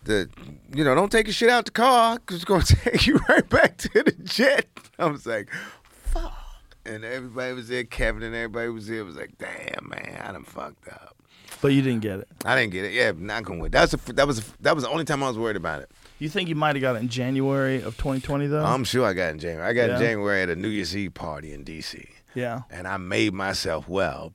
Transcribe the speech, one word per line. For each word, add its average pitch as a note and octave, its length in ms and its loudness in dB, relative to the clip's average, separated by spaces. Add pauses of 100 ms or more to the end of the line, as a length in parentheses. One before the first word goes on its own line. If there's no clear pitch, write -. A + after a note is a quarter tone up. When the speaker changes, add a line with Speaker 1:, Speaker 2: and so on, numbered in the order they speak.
Speaker 1:
the, G2 260 0 (440)
you C#3+ 100 2
know, C#3 100 6
don't G3 180 4
take A3+ 160 4
your G#3+ 60 -4
shit A3+ 160 6
out A#3+ 160 4
the - 60 -10
car, A#3 480 4
'cause - 160 -10
it's E3+ 100 -8
gonna F#3 180 4
<laughs> - 0 -
take - 440 4
you C#4+ 200 6
right C#4+ 220 6
back - 280 4
to - 120 -6 (140)
the D#4 80 4 (120)
jet." C4 440 2 (320)
I F3 60 0
was D3 200 -2
like, A2+ 240 -4 (540)
"Fuck." - 280 -2 (540)
And A2 180 -10
everybody B2+ 500 -8
was A#2+ 160 -12
there, B2 160 -2
Kevin A2 360 -2
and A2+ 140 -8
everybody A#2 340 -4
was A2+ 180 -8
there. A2+ 120 -6
It G#2+ 60 -6
was E2 100 -14
like, - 240 -14
"Damn, - 500 -10
man, - 380 -10
I - 40 -10
done E2 120 -12
fucked - 460 -14
up." - 260 -20 (460)
Speaker 2:
But C#3 80 6
you C#3 120 6
didn't B2 200 2
get G2+ 180 -4
it. - 80 -12 (180)
Speaker 1:
I A#2+ 100 4
didn't A#2 160 2
get F#2 140 -4
it. F#2+ 80 -4
Yeah, A#2 220 4
not G#2 280 -6
gonna F#2 180 -8
win. D#2 100 -4
That C3+ 100 6
was E3 100 6
the D#3 60 -2
f-, B2+ 180 -8
that C3+ 120 4
was C#3 100 0
the G#2+ 60 -6
f-, - 180 -16
that D#3 140 4
was C#3+ 80 -2
the A#2+ 80 -4
only D#3 140 -2
time C#3 180 0
I C3+ 60 0
was A2+ 100 -6
worried A2+ 160 0
about D#2+ 260 -4
it. - 80 -16 (300)
Speaker 2:
You D3+ 100 -6
think F#3 200 -4
you D#3+ 60 -2
might D3+ 200 2
have C3+ 60 -2
got C3 160 2
it - 20 -4
in B2 100 -2
January C3 720 0
of G#2+ 160 -8
twenty C3+ 240 -2
twenty, C#3+ 260 -2
though? D3+ 160 0
Speaker 1:
I'm B2+ 200 0
sure A#2+ 220 2
I G2 80 2
got F2+ 160 0
it - 20 -4
in D#2 80 -8
January. E2 300 -6
I A#2 40 0
got A#2+ 160 4
it A#2+ 60 0
in B2 60 0
Speaker 2:
Yeah. A#2 60 4
Speaker 1:
January G2+ 360 0
at F2+ 60 -2
a E2 60 0
New G2 140 -4
Year's F#2+ 260 -4
Eve G2 200 -6
party D#2 380 -10
in C#2+ 100 -14
D D#2+ 180 -12
C. - 280 -14 (260)
Speaker 2:
Yeah. B2 340 -4
Speaker 1:
And F2+ 180 -10
I F#2+ 100 -4
made G2+ 360 0
myself F2+ 560 -4
well E2 460 -2